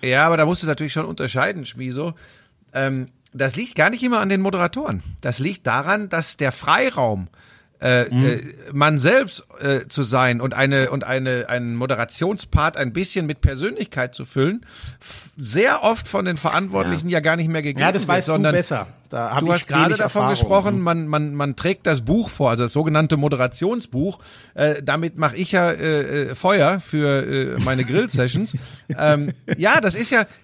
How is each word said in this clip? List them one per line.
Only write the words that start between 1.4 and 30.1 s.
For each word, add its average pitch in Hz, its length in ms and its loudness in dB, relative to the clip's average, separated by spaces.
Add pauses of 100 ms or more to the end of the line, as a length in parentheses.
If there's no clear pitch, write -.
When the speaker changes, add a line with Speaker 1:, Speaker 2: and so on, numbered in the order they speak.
Speaker 1:
Schmieso. 131 480 -8 (600)
Ähm, 135 340 -4 (260)
das 135 220 -2
liegt 247 200 -6
gar 151 140 4
nicht 240 140 -2
immer 240 160 2
an 196 100 0
den 190 120 2
Moderatoren. 185 640 -2 (180)
Das 123 180 -4
liegt 175 280 -4
daran, 180 420 0
dass 165 280 -4
der 135 140 0
Freiraum, 139 760 0 (520)
äh, 123 340 4
Speaker 2:
Mhm. 127 120 6
Speaker 1:
äh, 123 140 2 (320)
man 147 280 4
selbst, 208 460 2 (140)
äh, 139 280 0
zu 143 160 -2
sein 123 380 2
und 131 120 -2
eine, 135 360 2
und 139 140 -4
eine, 127 460 -2
einen 120 260 -4
Moderationspart 139 1000 0
ein 127 160 -2
bisschen 185 320 -2
mit 147 160 -6
Persönlichkeit 139 720 -2
zu 131 100 -12
füllen, 175 400 -2 (360)
f-, - 360 -16
sehr 160 460 0
oft 226 240 0
von 196 180 -2
den 175 120 -2
Verantwortlichen 175 720 -2
Speaker 2:
Ja. 175 80 0
Speaker 1:
ja - 40 0
gar 160 140 2
nicht 165 140 0
mehr 160 120 -2
gegeben 139 200 -4
Speaker 2:
Ja, 170 100 4
das 196 120 0
Speaker 1:
wird, 175 140 2
Speaker 2:
weißt 180 120 -2
du 156 40 0
Speaker 1:
sondern 156 220 2
Speaker 2:
besser. 143 320 -2 (220)
Da 117 220 -4
hab 139 100 0
Speaker 1:
du 160 60 0
Speaker 2:
ich 170 40 4
Speaker 1:
hast 170 160 0
gerade 143 200 2
Speaker 2:
wenig 165 100 0
Speaker 1:
davon 208 260 0
Speaker 2:
Erfahrung. - 60 2
Speaker 1:
gesprochen, 196 480 2
Speaker 2:
Mhm. 190 40 -2
Speaker 1:
man, 165 260 0
man, 151 280 -2
man 143 200 -2
trägt 185 300 -2
das 151 160 2
Buch 175 280 2
vor, 135 200 2
also 117 140 2
das 117 80 0
sogenannte 156 460 2
Moderationsbuch. 147 1040 -2 (360)
Äh, 143 260 0
damit 156 360 -2
mach 147 160 0
ich 180 180 -4
ja, 175 180 4
äh, 143 600 -2
äh, 127 40 -10
Feuer 185 440 2
für, 135 800 -2
äh, - 60 0
meine 131 200 0
Grill-Sessions. 156 760 0
Speaker 2:
<laughs> - 60 -18 (280)
Speaker 1:
Ähm, 147 380 2 (240)
ja, 220 240 4
das 190 140 2
ist 220 160 -2